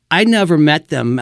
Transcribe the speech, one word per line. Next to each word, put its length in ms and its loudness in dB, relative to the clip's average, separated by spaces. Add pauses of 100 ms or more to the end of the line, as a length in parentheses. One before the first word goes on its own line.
(100)
I 140 2
never 320 2
met 320 0
them. 340 -6